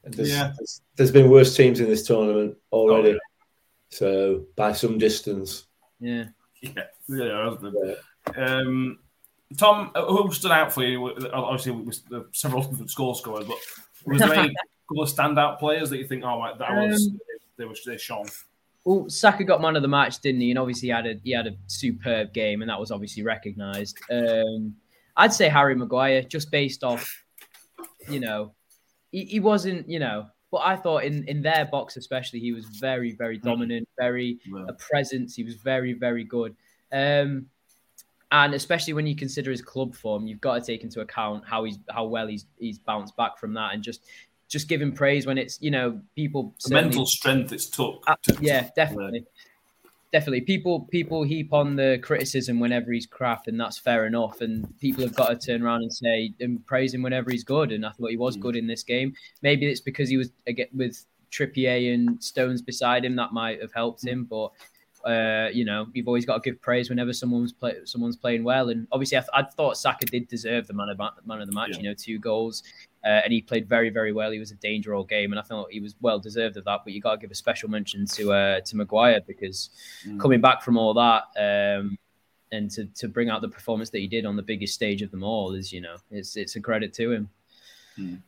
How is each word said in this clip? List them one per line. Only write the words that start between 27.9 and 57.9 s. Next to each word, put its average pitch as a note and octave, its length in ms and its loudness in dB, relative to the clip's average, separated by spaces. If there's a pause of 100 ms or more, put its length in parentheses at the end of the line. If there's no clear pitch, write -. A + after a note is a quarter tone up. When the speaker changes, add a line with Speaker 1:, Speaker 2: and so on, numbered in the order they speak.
Speaker 3:
you C#3+ 120 -6
know, G#2+ 340 -4 (580)
he, F#3+ 140 -8
he G#3 140 -2
wasn't, F#3+ 500 2
you E3 100 -6
know, G#2+ 280 -4 (240)
but B2 80 0
I F#3 160 2
thought E3 280 0
in, D3 240 -4
in D3 140 -4
their D#3 240 2
box C#3 320 -6
especially, B2 420 -8
he A#2+ 120 -4
was A2+ 140 -8
very, A#2+ 480 -4
very A2+ 260 -6
Speaker 2:
Mm. A2+ 40 -14
Speaker 3:
dominant, A#2 540 -2
very B2 480 -2
Speaker 2:
Yeah. F#2+ 220 -12
Speaker 3:
a - 60 -10
presence. C3+ 600 -4
He A#2 80 -8
was A#2 120 -10
very, B2+ 380 -2
very A#2+ 300 -2
good. A2+ 320 -4 (360)
Um, C#3 560 0 (840)
and D3 220 6
especially D#3+ 400 -2
when D3+ 140 -2
you D3 80 -2
consider C3+ 360 -6
his B2 100 -6
club B2+ 340 -6
form, G#2+ 320 -4
you've G#2+ 140 -12
got C3 140 0
to A#2+ 60 -2
take A#2+ 220 -8
into A2+ 180 -10
account G#2+ 460 -6
how A2+ 160 -2
he's, G#2 160 -8 (100)
how A2+ 160 -4
well A2+ 220 -4
he's, G#2 180 -10 (140)
he's A2 200 -8
bounced G#2 380 -6
back - 220 -2
from G#2+ 160 -8
that, G#2+ 180 -4
and G#2+ 100 -8
just, A#2 220 -12 (420)
just D3 200 -6
give D#3 140 0
him C#3+ 120 0
praise C#3 320 2
when C3+ 120 -2
it's, C3 240 -6
you D3+ 100 -2
know, B2 280 -2 (160)
people D3 380 -4 (100)
Speaker 2:
The C3 60 -6
Speaker 3:
certainly D3+ 140 4
Speaker 2:
mental C3+ 240 2
strength C3 440 0
it's - 160 -6
took - 400 -4
Speaker 3:
Uh, D#3 160 4
Speaker 2:
to, - 160 4
Speaker 3:
yeah, C#3+ 220 2
Speaker 2:
to A#2+ 140 -8
Speaker 3:
definitely. A#2 500 -2 (840)
Definitely. D3+ 300 2
People, F3+ 400 0 (100)
people E3 300 -2
heap D3+ 320 -2
on C#3+ 220 2
the C3 260 2
criticism B2+ 580 -2
whenever A#2+ 320 0
he's A#2 140 -2
crap, A#2 400 -4
and A2+ 140 -6
that's A2+ 180 -6
fair A2+ 300 0
enough. A2+ 340 -2
And A2 260 -6 (120)
people C3 240 -2
have A#2 120 -4
got B2 140 4
to A#2+ 60 0 (120)
turn A#2 140 -2
around A#2 220 0
and A2+ 100 -8
say, A2+ 460 0
and B2 260 -4
praise C3 300 0
him B2+ 80 -4
whenever B2+ 260 -2
he's A#2+ 140 -4
good. C3+ 280 0
And G#2+ 140 -4
I G#2+ 60 -6